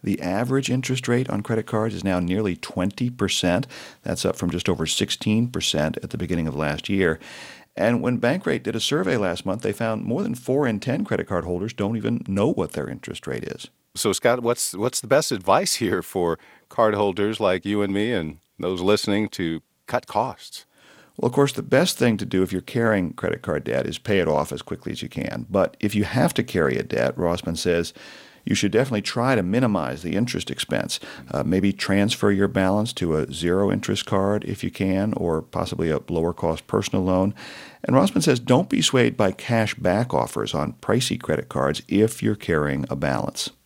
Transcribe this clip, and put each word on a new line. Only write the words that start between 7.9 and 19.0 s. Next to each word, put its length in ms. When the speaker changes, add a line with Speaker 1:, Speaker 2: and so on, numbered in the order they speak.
Speaker 1:
when 180
Bankrate 420
did 140
a 40
survey 380
last 260
month, 200
they 100
found 300
more 180
than 140
four 320
in 120
ten 240
credit 240
card 180
holders 280
don't 240
even 300
know 260
what 200
their 140
interest 380
rate 180
is. 280
Speaker 2:
So, 180
Scott, 300
what's, 320
what's 260
the 60
best 240
advice 440
here 280
for 340
card 240
holders 460
like 260
you 160
and 100
me 220
and 240
those 200
listening 500